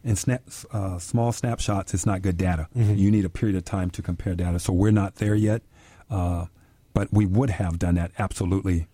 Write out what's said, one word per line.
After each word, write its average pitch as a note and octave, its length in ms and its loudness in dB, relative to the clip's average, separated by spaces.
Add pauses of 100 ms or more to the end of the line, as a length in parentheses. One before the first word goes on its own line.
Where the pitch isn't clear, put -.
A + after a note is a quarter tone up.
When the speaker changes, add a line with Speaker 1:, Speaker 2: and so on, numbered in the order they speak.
Speaker 1:
in A2 120 0
snap-, - 320 -2 (240)
uh, F#2+ 280 -4
small A#2 340 0
snapshots, G#2+ 600 -2
it's F#2+ 120 -2
not F#2+ 160 0
good F#2 160 0
data. F2 400 0
Speaker 2:
Mm-hmm. G#2+ 160 4
Speaker 1:
You G2+ 180 4
need G#2 140 4
a F2+ 40 -4
period G2+ 280 -2
of F2+ 80 -4
time F#2 240 -4
to - 120 -10
compare F2+ 340 -4
data. F2 220 -2
So F2+ 140 -2
we're F#2+ 200 4
not G2+ 240 2
there G#2 200 0
yet, G#2+ 280 2 (460)
uh, F2 360 -2 (480)
but G2+ 180 0
we G#2 140 4
would G#2 240 2
have F2 280 -2
done F2 180 2
that F2 220 0
absolutely F#2 760 -2